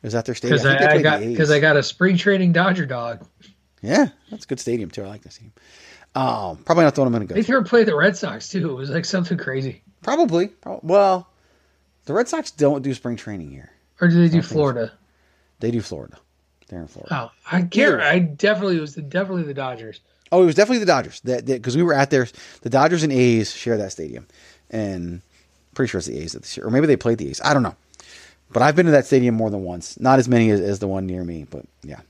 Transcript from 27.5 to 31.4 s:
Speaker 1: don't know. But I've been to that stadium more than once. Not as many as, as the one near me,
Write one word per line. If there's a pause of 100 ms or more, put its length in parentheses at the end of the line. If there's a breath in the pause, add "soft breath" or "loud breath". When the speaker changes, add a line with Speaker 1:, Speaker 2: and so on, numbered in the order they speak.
Speaker 1:
don't
know. (760 loud breath)
But
I've
been
to
that
stadium
more
than
once.
Not
as
many
as,
as
the
one
near
me,